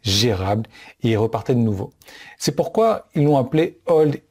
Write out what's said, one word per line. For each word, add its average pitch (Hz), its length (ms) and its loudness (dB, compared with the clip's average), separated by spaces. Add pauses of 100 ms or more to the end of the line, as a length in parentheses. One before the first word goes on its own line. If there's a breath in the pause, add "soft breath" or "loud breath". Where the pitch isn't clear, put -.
gérable, 101 640 -2 (340 loud breath)
et 117 100 0
il 110 60 2
repartait 110 380 -2
de 123 40 0
nouveau. 107 320 -2 (460 loud breath)
C'est - 140 -4
pourquoi 214 640 -2
ils 151 80 2
l'ont 147 140 4
appelé 156 480 0
Old 156 460 2